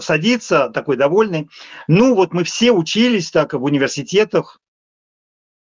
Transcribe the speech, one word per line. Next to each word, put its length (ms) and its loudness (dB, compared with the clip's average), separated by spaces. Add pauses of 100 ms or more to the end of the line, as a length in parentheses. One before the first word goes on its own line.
садится, 680 0
такой 280 -4
довольный. 520 0 (400)
«Ну, 260 4
вот 200 0
мы 100 -2
все 260 0
учились 600 0
так 240 -2
в 100 -4
университетах». 960 -2 (1040)